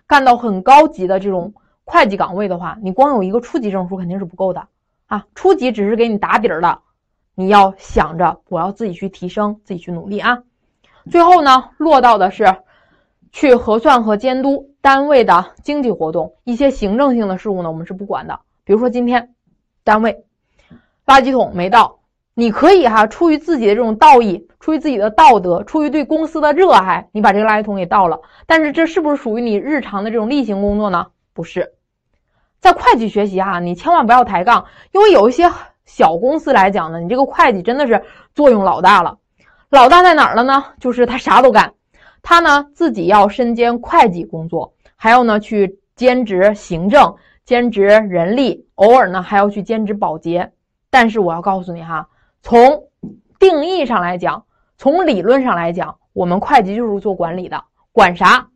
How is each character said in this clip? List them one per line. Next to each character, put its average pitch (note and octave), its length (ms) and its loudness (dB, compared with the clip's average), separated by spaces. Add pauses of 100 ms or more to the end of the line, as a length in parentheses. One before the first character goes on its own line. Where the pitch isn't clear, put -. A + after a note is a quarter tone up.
干 C#4 160 2
到 B3 140 4
很 G#3+ 240 -6
高 C#4+ 260 6
级 F#3 200 -8
的 F#3+ 120 -2
这 G3 100 -6
种 F#3 240 -6 (320)
会 E4+ 200 0
计 G3 120 -4
岗 F3+ 180 -6
位 G3+ 120 -6
的 F3+ 100 -6
话， E3+ 240 -12
你 F#3+ 100 -8
光 C4+ 240 0
有 G3+ 80 -2
一 F#3 80 -6
个 A#3 100 -2
初 A#3 180 -8
级 G#3+ 100 -6
证 F#3 180 -6
书 F#3+ 100 -10
肯 F3+ 100 -10
定 F3+ 100 -8
是 G3 60 -10
不 E3+ 140 -16
够 F#3+ 160 -4
的 E3 140 -14 (400)
啊， G#3 180 -8 (100)
初 F#4+ 180 2
级 B3+ 200 -2
只 G3+ 160 -4
是 A3+ 80 -2
给 A3+ 100 0
你 G#3+ 100 -4
打 F#3 200 -2
底 A3+ 100 -2
儿 E3 140 -6
的， E3+ 180 -2 (560)
你 F#3 140 -4
要 G3 280 4
想 D#3+ 400 -4
着 F3 300 -2
我 E3+ 140 -6
要 F#3 100 -6
自 A3 160 -10
己 F3+ 60 -10
去 F#3+ 160 -12
提 F3+ 180 -14
升， G#3 380 -6
自 - 80 -12
己 F3 60 -12
去 F3 120 -14
努 E3+ 160 -12
力 G3+ 120 -10
啊。 A#3+ 240 -4 (680)
最 F4 100 4
后 F4 200 6
呢， C4 340 2
落 D4+ 240 2
到 A#3+ 180 4
的 F#3 140 0
是 F#3+ 260 0 (760)
去 C4+ 220 2
核 A3+ 220 0
算 B3 280 2
和 G#3+ 100 0
监 B3+ 260 -4
督 C#4 380 -4
单 C4+ 280 2
位 C4+ 180 4
的 F#3 280 2 (100)
经 D4 200 -6
济 A#3+ 80 -2
活 D#3+ 220 -2
动， E3 220 -6 (100)
一 A#3+ 100 -6
些 C4+ 160 0
行 G#3+ 260 -4
政 C4+ 180 0
性 A3 120 -2
的 F#3 100 -6
事 G#3+ 120 -10
务 F#3 120 -6
呢， E3+ 80 -8
我 D#3+ 60 -10
们 E3 100 -12
是 G3 80 -14
不 F#3+ 120 -14
管 D#3 200 -8
的。 D#3 140 -14 (240)
比 - 80 -4
如 G#3+ 80 4
说 B3 100 -2
今 A#3+ 160 -4
天 A#3+ 280 -4 (500)
单 G#3+ 180 0
位 A3+ 220 -4 (800)
垃 C#4 160 6
圾 C4 120 -2
桶 G#3+ 200 -2
没 F3+ 160 -6
到， A3 300 2 (340)
你 A#3 180 -2
可 D4+ 220 2
以 E4+ 140 4
哈， A3 200 2
出 E4 240 -2
于 D4+ 60 0
自 D#4 200 -4
己 A3+ 100 -2
的 G3+ 80 2
这 A#3 60 0
种 A3+ 140 -2
道 B3 260 6
义， F#3+ 280 -6 (100)
出 D#4 140 -4
于 D#4 60 -2
自 D#4 100 -6
己 B3+ 80 -4
的 G3+ 120 -2
道 B3+ 300 4
德， F3+ 240 -2
出 D#4 220 -4
于 D4 40 -4
对 D4 140 -2
公 D#4 240 -4
司 D#4 140 -8
的 D4 100 2
热 E4+ 200 2
爱， F#3+ 420 2
你 G#3 80 -6
把 G#3 100 2
这 G3 80 -2
个 G#3+ 60 0
垃 G#3+ 140 0
圾 G#3+ 40 -4
桶 G#3 120 -10
给 F#3 100 -8
倒 F#3 240 0
了。 D#3+ 100 -6 (260)
但 D#4+ 160 2
是 D4 120 -4
这 E4 120 0
是 E4 140 -4
不 D4+ 100 -2
是 C#4+ 60 -2
属 A#3 240 -6
于 - 20 -6
你 A#3 140 -4
日 C4+ 240 -4
常 G3+ 240 -8
的 A3 80 -8
这 A3+ 60 -4
种 A3 120 -4
例 C#4+ 140 -2
行 G3+ 180 -6
工 G3+ 160 -2
作 G#3+ 120 -4
呢？ F3 180 -4 (260)
不 E3+ 100 -12
是。 - 320 -8 (840)
在 F4+ 140 4
会 G#4 240 2
计 A3 100 -4
学 G#3 200 -2
习 F#3+ 120 -6
哈， F#3+ 200 -4
你 F3 160 -6
千 D#4 180 -2
万 D#4 120 2
不 G#3+ 60 2
要 B3 120 4
抬 F#3 200 -4
杠， A3+ 220 0 (260)
因 F#4+ 80 0
为 G#4 120 6
有 A#3 180 4
一 - 20 0
些 E4+ 180 2 (360)
小 E3 320 0
公 C4 220 -2
司 D4+ 120 -4
来 G3+ 200 2
讲 E3+ 200 -6
呢， E3 80 -10
你 E3+ 80 -8
这 G#3+ 80 -4
个 C4+ 80 0
会 C4 300 0
计 F#3+ 80 -6
真 A#3 160 -4
的 D4 80 -2
是 A3 180 0 (300)
作 D4 160 4
用 G#3+ 140 2
老 E3+ 180 -2
大 F#3 220 4
了。 D3+ 160 -8 (500)
老 C4 180 6
大 F4 140 6
在 F4+ 140 6
哪 C4+ 140 2
儿 - 60 -6
了 A#3 80 0
呢？ C4+ 220 0 (140)
就 B3 120 -4
是 B3 140 0
他 A#3 120 -4
啥 A#3 240 2
都 B3+ 100 6
干， G3+ 240 0 (480)
他 E4+ 160 2
呢 C#4+ 340 0
自 E4 180 -2
己 G3 140 -6
要 G3+ 240 4
身 A#3 240 -4
兼 A#3+ 260 -2
会 B3+ 300 2
计 E3+ 160 -8
工 D#3+ 240 -12
作， E3 240 -10 (220)
还 A3+ 160 -2
要 B3 120 4
呢 A3 160 0
去 G3+ 400 -4 (160)
兼 B3 300 0
职 G3+ 300 0
行 F3+ 340 -8
政、 A3 260 4 (300)
兼 A#3+ 240 0
职 G3+ 140 -2
人 G3+ 520 2
力， B3+ 400 -4
偶 A3 200 4
尔 A3+ 140 2
呢 F#3 120 -6
还 G3+ 160 -4
要 G3+ 120 2
去 G#3 120 -8
兼 A3 240 -6
职 G#3 80 -6
保 F3+ 240 -6
洁。 E3+ 340 -6 (380)
但 A#3 200 2
是 A3 100 -4
我 F3 140 -2
要 E3+ 80 -10
告 F#3+ 200 -4
诉 F3+ 120 -14
你 E3+ 100 -16
哈， E3 260 -12 (320)
从 C4 460 4 (500)
定 E4 280 2
义 F4+ 200 -4
上 A3 160 -4
来 F3+ 160 -6
讲， E3+ 280 -6 (320)
从 E4+ 280 0
理 A#3 160 -2
论 B3+ 220 0
上 A#3 120 -2
来 E3+ 160 -4
讲， E3+ 280 -10 (140)
我 F#3+ 120 -4
们 G3+ 140 -2
会 B3+ 240 2
计 F#3+ 120 -8
就 A#3 160 -6
是 G3+ 80 -6
做 G3 140 -6
管 F3 240 -8
理 F3 120 -12
的， D3+ 160 -12 (260)
管 F#3 240 2
啥？ G#3+ 400 2